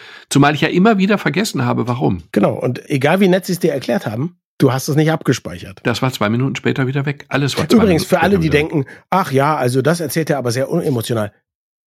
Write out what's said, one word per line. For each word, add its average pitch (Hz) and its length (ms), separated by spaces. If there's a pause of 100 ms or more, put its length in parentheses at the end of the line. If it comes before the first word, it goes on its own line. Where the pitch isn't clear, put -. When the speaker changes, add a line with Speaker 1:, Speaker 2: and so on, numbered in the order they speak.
(280)
Speaker 1:
Zumal 143 260
ich 143 60
ja 156 80
immer 196 300
wieder 190 180
vergessen 156 480
habe, 123 240
warum. 123 440
Speaker 2:
Genau. 180 220
Und - 360
egal 147 300
wie 196 80
nett 180 180
sie 190 60
es 170 60
dir 165 140
erklärt 143 340
haben, 120 300 (220)
du 135 120
hast 135 180
es 143 80
nicht 156 140
abgespeichert. 95 760
Speaker 1:
Das 123 180
war 131 100
zwei 104 160
Minuten 131 280
später 123 300
wieder 139 200
weg. 143 240
Alles 135 260
war 175 100
zwei 233 100
Speaker 2:
Übrigens, 190 260
Speaker 1:
Minuten - 60
Speaker 2:
für 175 120
alle, 180 120
Speaker 1:
später 190 100
Speaker 2:
die 160 60
Speaker 1:
wieder 143 100
weg. 156 120
Speaker 2:
denken, 147 200 (180)
„Ach 180 240
ja, 143 240
also 131 240
das 160 200
erzählt 156 280
er 151 80
aber 123 160
sehr 131 180
unemotional.“ 120 600 (540)